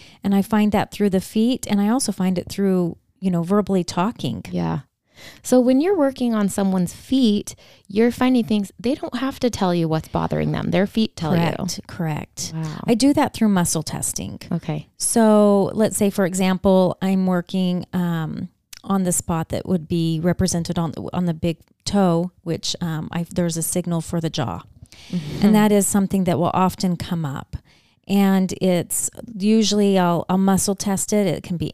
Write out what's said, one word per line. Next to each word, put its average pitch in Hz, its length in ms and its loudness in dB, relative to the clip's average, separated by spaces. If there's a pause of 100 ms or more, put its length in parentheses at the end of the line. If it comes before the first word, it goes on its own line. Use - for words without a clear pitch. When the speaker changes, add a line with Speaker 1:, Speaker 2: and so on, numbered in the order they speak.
(220)
Speaker 1:
And 196 120 0
I 196 80 4
find 208 300 2
that 202 200 0
through 202 180 0
the 185 120 2
feet, 233 460 -2
and 202 120 2
I 202 80 2
also 233 240 0
find 185 260 0
it - 120 -8
through, 185 480 0 (220)
you 190 100 0
know, 170 120 0
verbally 190 400 0
talking. - 680 -4
Speaker 2:
Yeah. 165 300 -2 (640)
So 254 180 4
when 262 200 4
you're 381 160 2
working 269 380 0
on 208 140 2
someone's 190 440 0
feet, 233 600 0 (340)
you're 220 220 2
finding 254 340 2
things, 208 340 -2
they 240 160 -2
don't 302 220 -8
have 262 240 -6
to 254 100 0
tell 180 240 0
you 165 140 0
what's 160 200 -2
bothering 156 440 -2
them. - 200 -4
Their 185 140 2
feet - 300 -2
tell 165 200 -2
you. 165 40 2 (160)
Speaker 1:
Correct, - 300 -6
correct. - 680 -8
Speaker 2:
Wow. 160 320 -8
Speaker 1:
I 240 80 2
do 262 200 4
that 269 180 2
through 220 160 2
muscle 175 360 2
testing. - 560 -8 (120)
Speaker 2:
Okay. 160 360 -6 (100)
Speaker 1:
So 208 720 4
let's 214 240 0
say, 202 140 2
for 190 160 0
example, 185 760 2
I'm 190 260 0
working, 180 680 -2
um, 170 560 -4 (320)
on 196 220 -2
the 180 80 0
spot 165 360 -4
that - 180 -6
would 170 220 -2
be 165 320 0
represented 175 580 0
on, 170 140 -2 (220)
on 180 100 -2
the 170 80 0
big 160 240 -4 (300)
toe, 180 440 2 (120)
which, - 400 -6
um, 160 300 -6
I, 170 180 -4
there's 170 260 -2
a 165 60 -2
signal 170 400 -2
for 170 180 -6
the 160 80 -2
jaw. 104 320 -4 (500)
Speaker 2:
Mm-hmm. 156 360 0
Speaker 1:
And 214 80 8
that 208 180 6
is 202 140 4
something 196 380 0
that 170 140 2
will 170 140 2
often 180 460 0
come 170 260 -6
up. - 320 -8 (500)
And 190 540 2
it's - 480 0 (260)
usually 202 640 2
I'll, 175 300 2
I'll 185 80 2
muscle 190 380 2
test 196 400 -2
it. 208 120 2
It - 160 -2
can 175 140 -6
be 156 180 -6